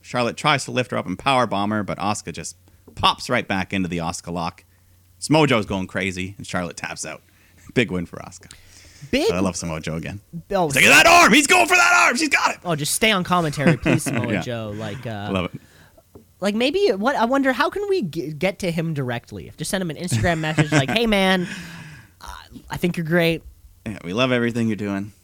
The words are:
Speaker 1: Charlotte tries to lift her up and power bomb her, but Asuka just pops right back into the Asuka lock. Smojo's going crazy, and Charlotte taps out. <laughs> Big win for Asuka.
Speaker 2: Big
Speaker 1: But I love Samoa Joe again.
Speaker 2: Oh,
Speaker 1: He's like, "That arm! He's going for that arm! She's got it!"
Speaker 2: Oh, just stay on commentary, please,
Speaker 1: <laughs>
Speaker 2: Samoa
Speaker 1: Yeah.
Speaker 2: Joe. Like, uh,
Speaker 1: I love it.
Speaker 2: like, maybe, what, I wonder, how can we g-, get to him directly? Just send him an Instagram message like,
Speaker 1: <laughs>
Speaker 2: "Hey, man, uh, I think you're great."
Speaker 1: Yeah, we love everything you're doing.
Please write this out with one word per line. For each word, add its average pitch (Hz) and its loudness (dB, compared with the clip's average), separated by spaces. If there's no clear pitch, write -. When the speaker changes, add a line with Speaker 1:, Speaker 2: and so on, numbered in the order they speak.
Speaker 1:
Charlotte 120 -4
tries 147 0
to - -10
lift 123 -2
her 117 -4
up 110 -4
and 92 -6
power 127 2
bomb 101 -2
her, 107 0
but 85 -6
Asuka 98 -4
just - -12
pops - -2
right 120 0
back - -2
into 95 -2
the 87 -4
Asuka 82 -6
lock. 85 -6
Smojo's 135 2
going 95 -4
crazy, 92 -6
and - -14
Charlotte 90 -6
taps 82 -10
out. 76 -12
<laughs> - -20
Big 113 2
win 90 -4
for - -16
Asuka. - -18
Speaker 2:
Big 302 0
Speaker 1:
But 277 0
I 98 0
love 95 -2
Samoa 80 -8
Joe 80 -6
again. 80 -10
Speaker 2:
Oh, 190 0
Speaker 1:
He's 143 -4
like, 170 6
"That 285 8
arm! 339 8
He's 302 6
going 349 4
for 359 4
that 349 6
arm! 254 2
She's 302 -2
got - 0
it!" - -12
Speaker 2:
Oh, 175 -2
just 147 -4
stay 220 2
on 185 0
commentary, 160 2
please, 131 0
Speaker 1:
<laughs> - -10
Speaker 2:
Samoa 110 -2
Speaker 1:
Yeah. 92 0
Speaker 2:
Joe. 113 -8
Like, 107 -8
uh, 117 -6
Speaker 1:
I 104 -8
love 92 -2
it. - -12
Speaker 2:
like, 208 0
maybe, 302 2
what, 226 0
I 220 2
wonder, 269 2
how 294 0
can 403 -6
we 392 2
g-, 156 -6
get 180 -2
to 175 -2
him 160 -2
directly? 120 -8
Just - -8
send 190 -2
him 170 -4
an 143 -8
Instagram 165 0
message 156 0
like, 139 2
Speaker 1:
<laughs> 117 -2
Speaker 2:
"Hey, 233 0
man, 190 2
uh, - -18
I 143 -8
think 175 -2
you're 170 -4
great." 165 2
Speaker 1:
Yeah, 107 -8
we 87 -8
love 127 2
everything 117 2
you're 110 0
doing. 101 -4